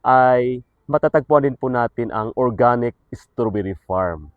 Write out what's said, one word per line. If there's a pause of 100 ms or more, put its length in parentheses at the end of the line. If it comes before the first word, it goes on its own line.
ay (260)
matatagpuan
din
po
natin
ang
organic (220)
strawberry (140)
farm.